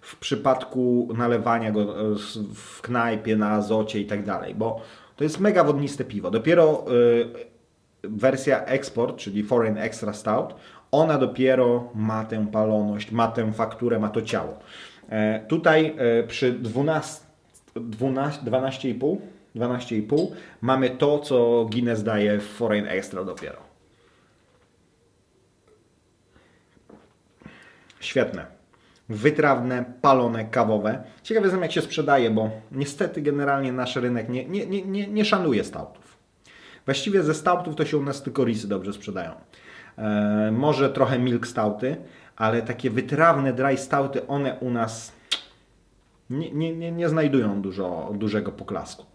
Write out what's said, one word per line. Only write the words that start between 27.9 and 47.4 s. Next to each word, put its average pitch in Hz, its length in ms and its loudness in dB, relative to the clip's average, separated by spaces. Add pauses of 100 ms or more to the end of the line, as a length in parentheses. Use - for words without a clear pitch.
Świetne. 95 460 0 (640)
Wytrawne, 127 760 2 (160)
palone, 120 440 4
kawowe. 110 580 2 (200)
Ciekaw 220 200 0
jestem, 185 180 2
jak 170 100 -2
się - 100 0
sprzedaje, 139 480 2
bo 110 200 2 (220)
niestety 147 500 -4
generalnie 139 500 0
nasz 123 240 -4
rynek 123 340 0
nie, 127 160 -4
nie, 185 200 -4
nie, 190 160 -4
nie, 196 260 -4
nie 208 180 0
szanuje 165 380 2
stoutów. - 540 -12 (680)
Właściwie 185 380 0
ze 151 100 2
stoutów 170 420 0
to 151 100 0
się 151 120 0
u 139 60 2
nas 139 200 -6
tylko 123 220 0
risy 107 220 -2
dobrze 98 260 -4
sprzedają. 92 380 -8 (640)
E, 107 540 2
może 139 380 2
trochę 131 300 2
milk 120 280 0
stouty, 117 500 -2 (380)
ale 113 260 0
takie 113 280 -4
wytrawne 139 640 2
dry 135 240 0
stouty, 139 500 -2
one 143 320 -4
u 127 100 -4
nas 117 420 -4 (1160)
nie, 143 220 -6
nie, 165 240 -2
nie, 170 160 -6
nie 170 180 -2
znajdują 135 520 2